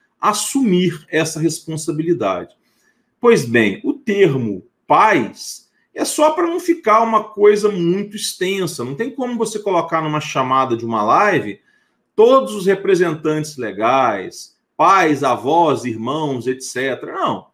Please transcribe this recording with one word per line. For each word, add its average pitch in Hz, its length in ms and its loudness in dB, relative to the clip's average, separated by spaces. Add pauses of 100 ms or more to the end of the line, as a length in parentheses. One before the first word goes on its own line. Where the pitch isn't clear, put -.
(220)
assumir 196 880 0
essa 156 300 -2
responsabilidade. 156 1160 -4 (640)
Pois 226 260 4
bem, 113 380 2
o - 100 -2
termo 135 720 0 (220)
pais 165 800 0 (320)
é - 60 -2
só 311 280 2
pra 339 140 -2
não 339 140 -2
ficar 226 420 2
uma 226 220 0
coisa 208 480 4
muito 190 460 -2
extensa. 185 680 -4
Não 131 120 -8
tem 240 140 -4
como 247 280 -6
você 214 220 -4
colocar 170 420 -2
numa 151 180 -2
chamada 131 560 -2
de 113 100 -6
uma 113 160 -2
live 123 600 0 (520)
todos 220 400 4
os 196 120 -6
representantes 170 880 0
legais, 110 1000 -2 (180)
pais, 160 480 2
avós, 143 600 0
irmãos, 123 640 -6
et 127 120 -4
cetera. - 540 -8
Não. 294 400 -6